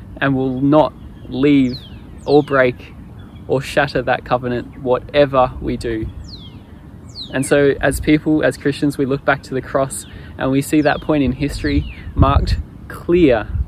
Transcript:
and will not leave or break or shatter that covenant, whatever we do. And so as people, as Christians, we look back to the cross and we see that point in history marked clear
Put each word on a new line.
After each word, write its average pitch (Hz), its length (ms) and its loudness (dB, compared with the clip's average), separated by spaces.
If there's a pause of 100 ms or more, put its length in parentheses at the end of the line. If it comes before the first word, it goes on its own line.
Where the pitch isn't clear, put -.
(180)
and 139 180 0
will 131 240 -2
not 143 320 6 (380)
leave 131 500 2 (460)
or 143 180 6
break 131 500 0 (540)
or 131 140 0
shatter 139 400 0
that 127 240 -2
covenant, 123 560 -4
whatever 131 800 2
we 123 160 -4
do. 110 280 -4 (1300)
And 131 120 -2
so 143 340 4
as 139 200 0
people, 151 440 2
as 131 140 0
Christians, 143 400 -2
we 143 80 0
look 135 180 -2
back 139 200 0
to - 100 -12
the 131 80 -2
cross 135 440 -4 (320)
and 131 140 -2
we 135 100 2
see 151 200 0
that 143 200 0
point 151 220 0
in 123 80 0
history 143 640 -2 (180)
marked - 440 4 (300)
clear 139 600 2 (200)